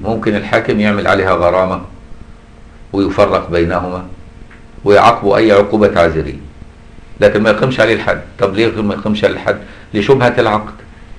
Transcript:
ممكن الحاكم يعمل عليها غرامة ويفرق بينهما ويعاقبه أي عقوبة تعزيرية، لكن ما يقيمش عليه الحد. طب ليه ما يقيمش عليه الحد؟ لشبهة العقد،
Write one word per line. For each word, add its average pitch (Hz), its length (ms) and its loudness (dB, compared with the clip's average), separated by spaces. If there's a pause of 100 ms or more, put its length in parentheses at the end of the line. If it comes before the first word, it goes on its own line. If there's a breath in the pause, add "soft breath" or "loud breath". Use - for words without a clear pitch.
ممكن 107 340 -2
الحاكم 117 440 -2
يعمل 101 260 0
عليها 95 260 0
غرامة 90 480 0 (1120)
ويفرق 92 580 0
بينهما 90 560 -2 (800)
ويعاقبه 101 520 4
أي 110 160 4
عقوبة 104 360 4
تعزيرية، 78 520 0 (800)
لكن 104 220 4
ما 110 80 4
يقيمش 123 300 0
عليه 110 140 4
الحد. 92 260 -4 (180)
طب 98 160 0
ليه 110 280 -2
ما 101 120 -2
يقيمش 107 300 -2
عليه 92 100 0
الحد؟ - 240 -4 (360 loud breath)
لشبهة 120 440 2
العقد، 107 360 -2 (440 loud breath)